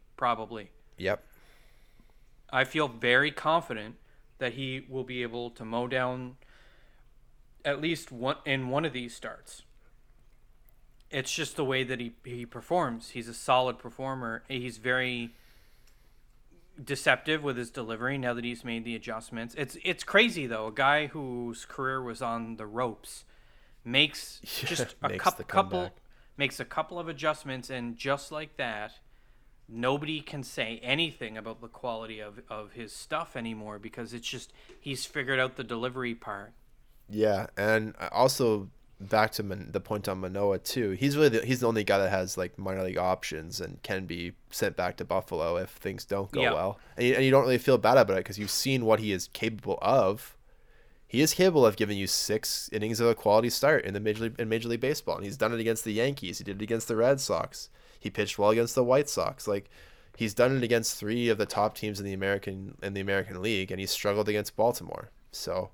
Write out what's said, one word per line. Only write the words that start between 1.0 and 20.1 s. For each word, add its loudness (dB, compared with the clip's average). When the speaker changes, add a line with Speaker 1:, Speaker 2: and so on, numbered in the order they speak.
Speaker 1:
I 4
feel 0
very 2
confident -2
that -2
he -8
will -8
be -8
able -6
to -16
mow -4
down -4
at -2
least -4
one, -4
in -2
one 0
of -4
these -10
starts. -16
It's -4
just -4
the -2
way 0
that -6
he, -8
he -10
performs. -2
He's -10
a -12
solid 2
performer. -8
He's -8
very -2
deceptive 2
with -2
his -6
delivery -4
now 0
that -6
he's -8
made -6
the -6
adjustments. -10
It's, -6
it's -2
crazy, 4